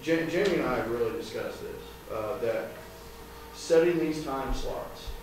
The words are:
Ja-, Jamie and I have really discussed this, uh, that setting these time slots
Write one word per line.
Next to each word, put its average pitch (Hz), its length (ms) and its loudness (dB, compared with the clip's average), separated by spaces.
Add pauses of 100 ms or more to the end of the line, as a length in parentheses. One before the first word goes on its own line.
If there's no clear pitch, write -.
Ja-, 160 260 2
Jamie 180 300 4
and - 80 2
I 127 80 2
have 113 160 0
really 117 260 2
discussed - 460 -6
this, - 180 -10 (340)
uh, 107 220 -2
that 113 300 0 (880)
setting 170 440 6
these 156 240 0
time 135 300 -2
slots - 540 -4 (160)